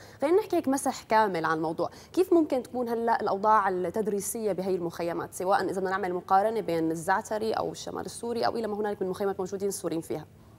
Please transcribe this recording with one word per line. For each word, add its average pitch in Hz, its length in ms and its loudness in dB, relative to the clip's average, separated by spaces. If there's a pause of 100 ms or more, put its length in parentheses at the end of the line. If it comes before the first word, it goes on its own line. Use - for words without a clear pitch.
(220)
خلينا 330 180 4
نحكي 427 160 -2
هيك 330 120 0
مسح 269 360 0
كامل 202 420 2
عن 160 120 2
الموضوع. 165 320 -2 (240)
كيف 359 200 4
ممكن 302 300 4
تكون 240 260 -4
هلأ 233 320 2
الأوضاع 202 480 4
التدريسية 196 800 -2
بهي 185 240 0
المخيمات، 170 580 -4
سواء 190 300 2
إذا 180 160 -2
بدنا 185 100 -2
نعمل 190 240 -2
مقارنة 196 480 2
بين 165 300 0
الزعتري 202 640 -2
أو 165 180 -2
الشمال - 340 -8
السوري 233 400 -4
أو - 120 0
إلى 220 100 -4
ما 208 80 -4
هنالك 208 260 -4
من 185 80 -2
مخيمات 190 300 -2
موجودين 190 280 -4
السوريين 165 340 -4
فيها؟ - 240 -8 (340)